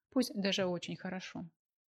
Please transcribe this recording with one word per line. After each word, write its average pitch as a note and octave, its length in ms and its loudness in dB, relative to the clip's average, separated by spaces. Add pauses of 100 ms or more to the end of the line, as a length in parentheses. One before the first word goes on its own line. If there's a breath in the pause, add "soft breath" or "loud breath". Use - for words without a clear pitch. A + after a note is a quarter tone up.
(120)
пусть - 240 4
даже G3 300 2
очень F3 320 -2
хорошо. F#3 480 -8 (480)